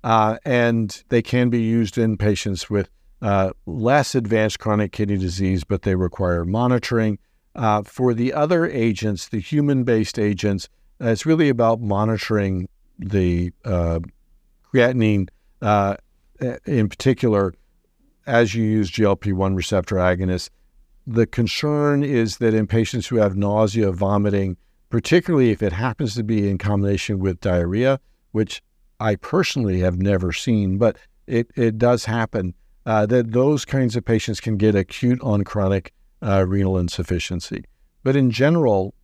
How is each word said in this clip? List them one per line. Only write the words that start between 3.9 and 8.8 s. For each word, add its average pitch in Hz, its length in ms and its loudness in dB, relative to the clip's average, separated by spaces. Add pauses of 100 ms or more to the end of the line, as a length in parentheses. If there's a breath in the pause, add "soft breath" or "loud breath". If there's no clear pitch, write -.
advanced 110 460 0
chronic 104 320 0
kidney 101 240 -2
disease, 92 480 -2
but 98 180 -4
they 98 120 0
require 87 500 -2
monitoring. 113 760 0 (360)
Uh, 107 280 0
for 123 320 0
the 120 180 0
other 160 340 0
agents, 110 640 -2